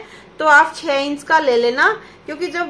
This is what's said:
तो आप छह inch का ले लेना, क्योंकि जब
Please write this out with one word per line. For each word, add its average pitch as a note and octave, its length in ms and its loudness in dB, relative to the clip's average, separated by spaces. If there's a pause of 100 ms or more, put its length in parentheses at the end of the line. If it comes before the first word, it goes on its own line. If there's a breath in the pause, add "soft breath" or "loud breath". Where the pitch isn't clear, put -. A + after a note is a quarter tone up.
(400 loud breath)
तो D#4 80 -2
आप D#4 280 4
छह D#4 200 -4
inch C#4+ 280 -4
का D#4+ 160 2
ले C4+ 180 2
लेना, B3+ 300 2 (380 loud breath)
क्योंकि D#4 220 -8
जब E4 220 -6